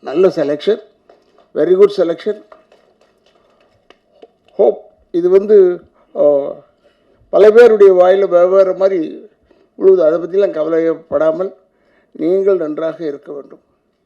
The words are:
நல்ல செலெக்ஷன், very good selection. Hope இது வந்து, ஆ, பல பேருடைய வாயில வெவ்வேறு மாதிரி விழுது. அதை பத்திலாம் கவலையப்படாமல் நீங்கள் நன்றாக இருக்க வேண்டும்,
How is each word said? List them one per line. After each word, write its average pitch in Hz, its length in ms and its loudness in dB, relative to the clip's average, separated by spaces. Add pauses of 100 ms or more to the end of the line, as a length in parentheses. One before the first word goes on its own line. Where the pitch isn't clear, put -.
நல்ல 170 260 -2
செலெக்ஷன், 151 540 -4 (760)
very 180 280 2
good 202 140 4
selection. 175 460 -6 (2250)
Hope 208 200 -2 (340)
இது 175 180 -4
வந்து, 190 520 2 (340)
ஆ, 147 380 -2 (760)
பல 208 220 4
பேருடைய 214 420 6
வாயில 185 340 2
வெவ்வேறு 180 480 2
மாதிரி 180 540 -6 (460)
விழுது. 185 280 2
அதை 160 160 0
பத்திலாம் 180 320 -4
கவலையப்படாமல் 160 1040 -4 (560)
நீங்கள் 190 460 -2
நன்றாக 160 480 -8
இருக்க 143 260 -12
வேண்டும், 143 280 -20 (460)